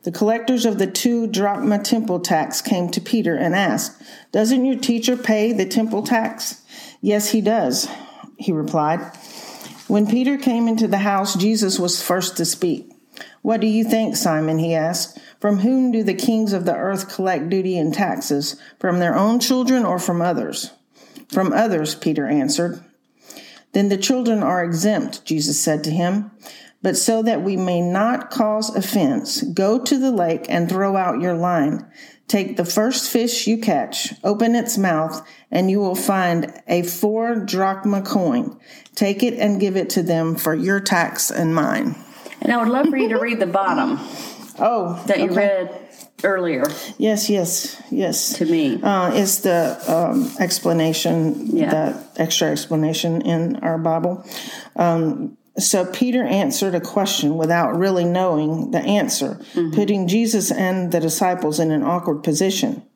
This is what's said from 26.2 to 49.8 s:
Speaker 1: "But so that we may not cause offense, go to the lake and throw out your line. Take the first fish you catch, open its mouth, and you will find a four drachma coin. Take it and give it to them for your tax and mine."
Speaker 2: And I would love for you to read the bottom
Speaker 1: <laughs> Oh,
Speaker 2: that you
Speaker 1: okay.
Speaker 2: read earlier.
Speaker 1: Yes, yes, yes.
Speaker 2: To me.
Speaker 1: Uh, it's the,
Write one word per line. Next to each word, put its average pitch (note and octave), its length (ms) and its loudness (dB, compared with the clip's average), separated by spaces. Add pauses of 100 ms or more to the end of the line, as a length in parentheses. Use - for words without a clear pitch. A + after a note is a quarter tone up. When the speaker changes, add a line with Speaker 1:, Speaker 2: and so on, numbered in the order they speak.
Speaker 1:
"But F#3 140 0
so A3+ 240 2
that A3 240 0
we G3 140 0
may F3+ 240 0
not G#3 480 0
cause A3 440 0
offense, F3 680 0
go F#3+ 360 2
to B3+ 200 0
the C4 120 2
lake F3 380 0
and E3+ 180 0
throw G3 300 0
out F3 240 0
your F3+ 140 0
line. E3 500 0 (420)
Take F#3+ 300 -2
the F3+ 80 0
first G#3+ 460 -2
fish A#3 360 0
you A3 120 2
catch, E3 560 -2 (100)
open A3+ 300 2
its A3+ 240 -2
mouth, D#3+ 420 0 (300)
and F#3 200 2
you G3 80 2
will F#3+ 160 0
find F3+ 600 0 (140)
a F3 120 2
four A3 560 0
drachma F#3+ 640 0
coin. - 560 0 (380)
Take G3+ 280 2
it A#3+ 120 2
and G#3 260 2
give F#3+ 160 2
it F#3+ 140 0
to F#3 120 2
them E3 340 0
for D#3+ 180 0
your F#3+ 260 0
tax - 500 0
and E3 240 0
mine." - 420 0 (440)
Speaker 2:
And - 100 0
I A#3+ 60 4
would A3+ 160 2
love C#4+ 160 2
for D4+ 80 0
you A3 140 2
to A3+ 80 2
read A3+ 220 -2
the G3 60 2 (160)
bottom D3 420 0
Speaker 1:
<laughs> - 40 -14 (480)
Oh, F#3+ 520 0
Speaker 2:
that G3 100 2
you - 120 2
Speaker 1:
okay. F3 60 -2
Speaker 2:
read G3 340 2 (520)
earlier. F3 420 0 (320)
Speaker 1:
Yes, G#3 320 0
yes, F3+ 480 -2 (140)
yes. - 480 -2
Speaker 2:
To F3 80 0
me. D#3+ 340 0
Speaker 1:
Uh, F#3 320 0
it's F#3+ 260 0
the, E3+ 380 0 (120)